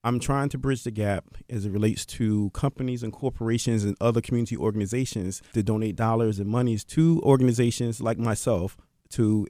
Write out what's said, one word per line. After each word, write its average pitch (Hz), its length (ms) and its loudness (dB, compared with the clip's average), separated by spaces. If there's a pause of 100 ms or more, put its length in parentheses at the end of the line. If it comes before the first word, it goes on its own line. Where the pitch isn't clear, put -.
I'm 120 160 0
trying 139 300 0
to 135 80 -6
bridge 131 280 -2
the 123 60 -4
gap 104 360 -2 (240)
as 107 160 -4
it 101 60 -4
relates 104 340 0
to 104 480 0
companies 127 480 -4
and 110 100 -8
corporations 117 720 -2
and 101 160 -2
other 113 220 2
community 120 340 -2
organizations 107 840 -2 (100)
to 113 100 0
donate 107 340 0
dollars 113 420 2
and 98 100 -2
monies 117 360 0
to 160 380 2
organizations 120 800 4
like 113 160 -2
myself 107 600 -2 (320)
to 107 400 2